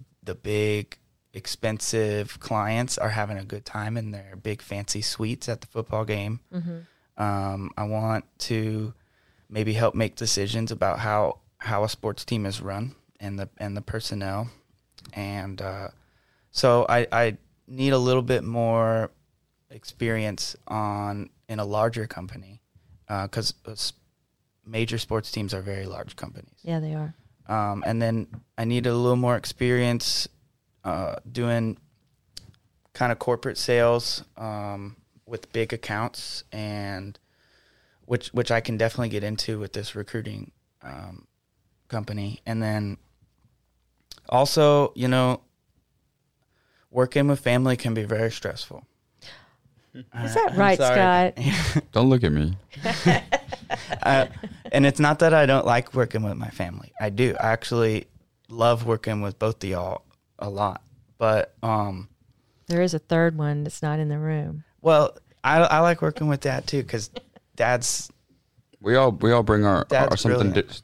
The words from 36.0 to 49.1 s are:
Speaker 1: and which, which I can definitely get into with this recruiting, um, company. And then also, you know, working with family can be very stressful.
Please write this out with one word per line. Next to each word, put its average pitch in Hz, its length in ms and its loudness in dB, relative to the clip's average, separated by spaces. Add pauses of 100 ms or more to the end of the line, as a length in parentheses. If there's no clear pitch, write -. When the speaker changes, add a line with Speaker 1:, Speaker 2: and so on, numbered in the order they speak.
Speaker 1:
and 101 640 -10 (880)
which, 120 240 -4
which 120 220 -2
I 113 100 2
can 113 160 -4
definitely 113 320 0
get 104 140 -6
into 107 360 -6
with 101 140 -10
this 104 220 -10
recruiting, 104 560 -10 (320)
um, 90 440 -16 (600)
company. 104 580 -6
And 113 160 -4
then 107 360 -2 (1300)
also, 143 640 6
you 127 120 0
know, 127 340 2 (1500)
working 127 360 2
with 143 120 2
family 123 360 4
can 117 200 -2
be 110 80 0
very 113 280 0
stressful. - 540 -8 (1080)